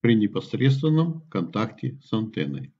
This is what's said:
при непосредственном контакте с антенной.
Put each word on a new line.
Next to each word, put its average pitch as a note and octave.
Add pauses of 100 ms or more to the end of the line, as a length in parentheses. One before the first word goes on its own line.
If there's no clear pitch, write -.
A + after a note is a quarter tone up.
при A#2
непосредственном C3+
контакте G#2
с -
антенной. C#2+